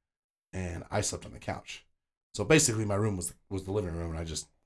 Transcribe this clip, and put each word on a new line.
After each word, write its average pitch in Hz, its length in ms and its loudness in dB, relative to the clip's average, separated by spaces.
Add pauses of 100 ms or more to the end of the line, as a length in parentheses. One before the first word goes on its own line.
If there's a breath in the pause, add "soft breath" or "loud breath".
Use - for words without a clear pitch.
(540)
and 87 380 -6
I 104 100 2
slept - 240 -6
on 78 80 -14
the - 60 -16
couch. - 440 -10 (520)
So 104 100 -2
basically, 117 400 6
my 101 100 2
room 101 220 2
was, - 160 -6 (160)
was 95 140 -2
the 92 80 -6
living 92 240 -2
room, 85 160 -4
and 82 80 -6
I 85 40 -6
just 80 240 -6 (180)